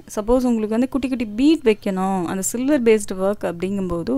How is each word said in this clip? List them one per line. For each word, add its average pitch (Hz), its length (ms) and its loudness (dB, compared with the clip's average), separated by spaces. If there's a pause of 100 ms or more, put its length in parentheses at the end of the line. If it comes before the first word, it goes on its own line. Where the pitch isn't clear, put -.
(160)
சப்போஸ் 247 340 2
உங்களுக்கு 220 280 0
வந்து 254 160 0
குட்டி 262 180 -2
குட்டி 240 160 -4 (100)
பீட் 302 300 4
வைக்கணும், 190 500 0 (140)
அந்த 190 180 -4
சில்வர் 262 380 2
பேஸ்டு 208 300 2 (100)
ஒர்க் 208 240 -4
அப்படிங்கும்போது 180 640 -4